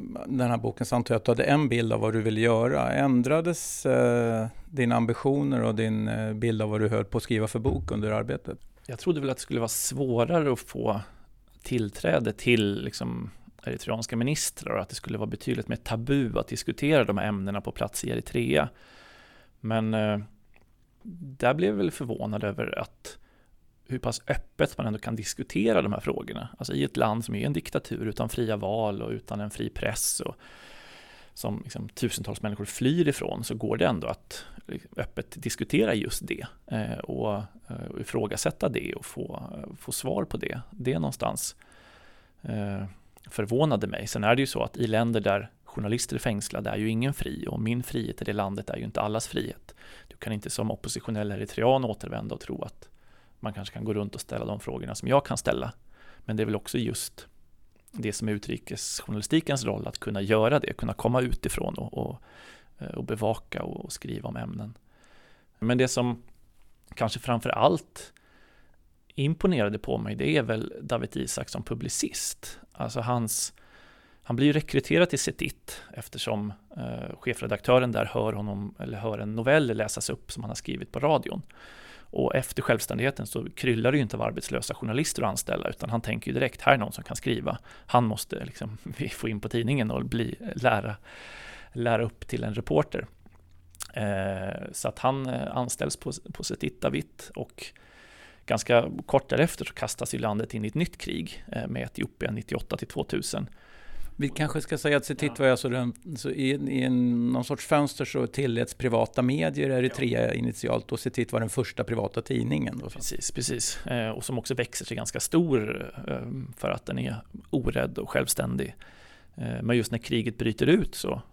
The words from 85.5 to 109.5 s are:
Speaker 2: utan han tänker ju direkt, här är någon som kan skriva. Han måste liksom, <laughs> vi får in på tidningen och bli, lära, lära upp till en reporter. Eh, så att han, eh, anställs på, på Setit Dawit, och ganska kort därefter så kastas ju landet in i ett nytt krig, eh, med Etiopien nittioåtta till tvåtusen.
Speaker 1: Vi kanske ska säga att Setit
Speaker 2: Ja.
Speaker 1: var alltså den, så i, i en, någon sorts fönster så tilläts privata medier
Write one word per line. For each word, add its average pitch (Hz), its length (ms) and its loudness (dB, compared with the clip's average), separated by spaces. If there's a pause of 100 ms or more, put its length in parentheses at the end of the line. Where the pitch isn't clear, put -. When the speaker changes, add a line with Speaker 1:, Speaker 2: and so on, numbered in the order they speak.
Speaker 2:
utan - 220 -6
han 117 100 0
tänker - 300 -4
ju 127 40 0
direkt, 127 260 0
här 135 120 6
är 139 60 6
någon - 140 -2
som - 120 -12
kan - 120 -8
skriva. - 420 -2 (280)
Han 123 180 6
måste - 400 -2
liksom, - 360 -10
<laughs> - 180 -12
vi - 100 -2
får - 220 -6
in 107 100 -4
på 110 80 -6
tidningen 117 420 0
och 127 140 -2
bli, 117 300 -2 (200)
lära, 110 420 2 (760)
lära 117 300 2
upp - 260 -4
till - 160 -4
en 107 100 -2
reporter. - 520 2 (880)
Eh, 98 800 -2
så - 160 -4
att - 100 -8
han, 131 280 2
eh, 127 300 -4
anställs 127 400 -2
på, - 160 -6 (200)
på - 120 -8
Setit - 360 -4
Dawit, - 540 -2
och - 300 -10 (840)
ganska 117 440 6 (160)
kort - 220 4
därefter - 360 2
så - 100 -10
kastas - 400 -4
ju 123 40 -2
landet 110 360 -2
in 107 100 -4
i 107 40 -2
ett 107 60 -6
nytt 170 240 -2
krig, - 540 -6
eh, - 140 -4
med 64 160 -4
Etiopien - 520 -4
nittioåtta - 420 -4
till - 120 -6
tvåtusen. - 600 -4 (720)
Speaker 1:
Vi 143 80 2
kanske 151 320 -2
ska 151 180 -4
säga 147 180 4
att 139 80 2
Setit 143 320 -2
Speaker 2:
Ja. 139 80 2
Speaker 1:
var 131 60 8
alltså 127 180 4
den, 123 240 0 (240)
så 143 140 -4
i, 135 200 2
i 135 320 0
en, 123 460 4
någon 123 160 2
sorts - 220 -4
fönster 147 380 4
så 127 220 0
tilläts 120 480 0
privata 113 480 2
medier 143 480 2